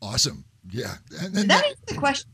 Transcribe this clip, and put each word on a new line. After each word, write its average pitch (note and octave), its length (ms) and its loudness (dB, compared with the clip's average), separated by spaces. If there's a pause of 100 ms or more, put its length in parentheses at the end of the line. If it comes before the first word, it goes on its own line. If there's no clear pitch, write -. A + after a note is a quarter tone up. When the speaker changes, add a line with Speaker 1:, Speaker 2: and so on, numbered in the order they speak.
Speaker 1:
Awesome. G2 440 -2 (260)
Yeah. G2+ 240 -6 (260)
And, F3+ 60 -4
and F#3+ 80 -6
Speaker 2:
Did G3+ 160 4
that A4+ 120 6
Speaker 1:
that D5+ 40 2
Speaker 2:
answer C#5 200 -4
the A4 80 -4
question C#4 400 0